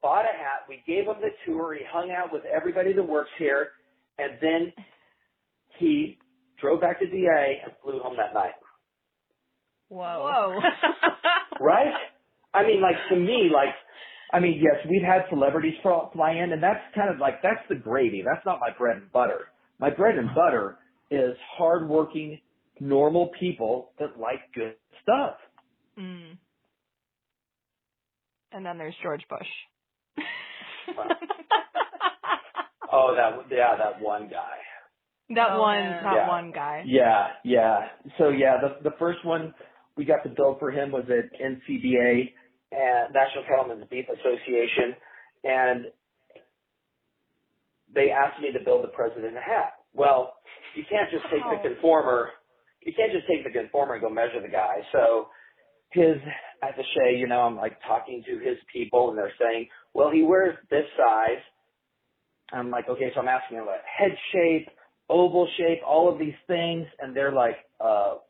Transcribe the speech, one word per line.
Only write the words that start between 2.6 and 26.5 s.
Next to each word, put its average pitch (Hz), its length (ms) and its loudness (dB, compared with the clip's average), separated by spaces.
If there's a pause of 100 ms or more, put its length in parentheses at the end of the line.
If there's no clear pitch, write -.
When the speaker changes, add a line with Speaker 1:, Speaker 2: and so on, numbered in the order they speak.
Speaker 1:
that 190 100 2
works 151 360 -2
here. 143 320 0 (480)
And 139 220 -6
then 165 320 0 (1040)
he 156 400 0 (400)
drove 160 220 2
back 175 200 0
to 196 60 -2
D 185 200 -2
A 143 380 2
and - 80 -14 (100)
flew 135 180 -6
home 127 160 -8
that 107 180 -4
night. 95 200 -2 (1300)
Speaker 2:
Whoa. 175 340 -8
Speaker 3:
Whoa. 214 440 0
<laughs> 339 40 4 (880)
Speaker 1:
Right? 220 320 4 (640)
I 196 100 6
mean, 208 180 4
like, 180 140 4 (140)
to 190 60 4
me, 190 360 4
like, 139 220 4 (580)
I 175 80 4
mean, 175 200 4
yes, 151 300 4
we've 185 120 4
had 185 260 4
celebrities 151 540 0
fly, - 300 2
fly 160 200 0
in, 170 200 -2
and 156 100 -4
that's 202 180 2 (140)
kind 202 180 0
of 139 80 -6
like, 135 220 -2
that's 208 260 0
the 170 80 -4
gravy. 117 480 -2
That's 143 200 -2
not 185 140 -2
my 120 180 -4
bread 117 200 0
and 101 160 -20
butter. 117 360 0 (300)
My 139 120 0
bread 190 260 2
and 123 180 -4
butter 131 440 2 (320)
is 127 260 0 (200)
hardworking, 156 840 0 (400)
normal 147 480 2 (100)
people 127 640 -4
that 139 180 -10
like 123 220 -6 (140)
good 110 200 -8 (280)
stuff. 254 340 0 (600)
Speaker 2:
Mm. 180 400 -16 (2250)